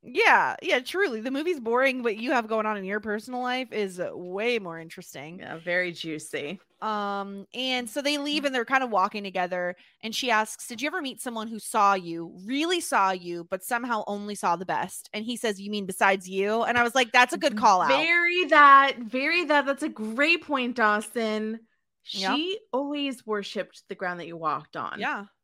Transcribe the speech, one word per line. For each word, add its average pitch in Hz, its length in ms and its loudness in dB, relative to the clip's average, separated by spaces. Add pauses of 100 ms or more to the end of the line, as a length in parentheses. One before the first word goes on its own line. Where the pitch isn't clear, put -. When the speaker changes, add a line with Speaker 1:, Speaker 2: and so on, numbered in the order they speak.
Speaker 1:
Yeah, 247 600 4
yeah, 302 160 2
truly. 262 420 -2
The 247 120 -6
movie's 311 280 -2
boring. 254 420 0
What 233 160 0
you 240 140 -4
have 240 140 2
going 220 200 -2
on 214 100 -2
in 196 80 -8
your 202 160 -4
personal 220 420 -6
life 247 300 -4
is, 190 260 -4
uh, 170 160 -4
way 196 460 -2
more 165 180 -10
interesting. 165 640 -16
Speaker 2:
Yeah, 160 180 -12
very 175 340 -2
juicy. 156 680 -8 (200)
Speaker 1:
Um, 202 760 -6
and 247 360 -4
so 294 100 -4
they 285 180 0
leave 294 260 -2
and 269 100 -2
they're 240 100 0
kind 262 200 2
of 240 60 -6
walking 202 340 0
together, 180 500 -4 (260)
and 220 140 -10
she 247 160 -2
asks, 214 380 0
"Did 226 120 -12
you 269 60 -4
ever 330 160 -4
meet 262 180 -10
someone 226 280 -8
who 220 100 -10
saw 202 360 2
you, 170 380 -6 (120)
really 311 360 -2
saw 202 300 2
you, 175 400 -6
but 190 140 -6
somehow 233 420 -4
only 208 300 -6
saw 180 180 2
the 180 120 -6
best?" 165 460 -6
And 214 120 -8
he 240 120 -6
says, 208 240 -2
"You 202 120 -10
mean 208 140 -4
besides 196 420 2
you?" 202 340 0
And 233 160 0
I 240 60 4
was 233 100 -2
like, 254 160 4
"That's 247 220 6
a 339 60 -4
good 285 180 2
call 214 240 6
out." 285 300 4
Speaker 2:
Very 349 360 4
that, 277 520 10
very 269 460 0
that. 285 220 4
That's 277 160 -2
a 302 60 -2
great 277 540 0
point, 262 340 -2
Dawson. 214 840 0 (520)
Speaker 1:
Yeah. 196 260 -2
Speaker 2:
She 370 200 -4 (140)
always 285 540 -4
worshipped 208 640 -6
the 196 60 -8
ground 180 260 -6
that 170 60 -10
you 170 100 -12
walked 156 400 -6
on. 131 220 -8
Speaker 1:
Yeah. 214 280 -6 (180)